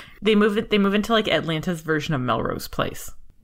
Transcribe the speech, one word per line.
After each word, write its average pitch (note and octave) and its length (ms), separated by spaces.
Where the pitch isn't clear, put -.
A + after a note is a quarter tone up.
They G#3+ 140
move G#3 240
it, - 100
they G#3 80
move G3 160
into, G#3 220
like, G#3+ 140
Atlanta's D#3+ 520
version D#3 340
of C3+ 60
Melrose B2 480
Place. - 420